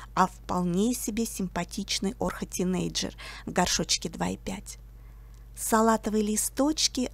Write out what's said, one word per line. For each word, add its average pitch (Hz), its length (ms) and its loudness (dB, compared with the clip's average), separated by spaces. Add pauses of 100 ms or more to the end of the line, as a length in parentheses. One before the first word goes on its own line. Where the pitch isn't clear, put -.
(140)
а 190 140 6
вполне 185 680 2
себе - 320 -2
симпатичный - 960 -2
орхотинейджер 180 960 -2 (300)
в 160 60 -6
горшочке - 560 2
два 175 200 -2
и 190 80 -4
пять. - 420 -10 (800)
Салатовые 220 680 4
листочки 254 920 2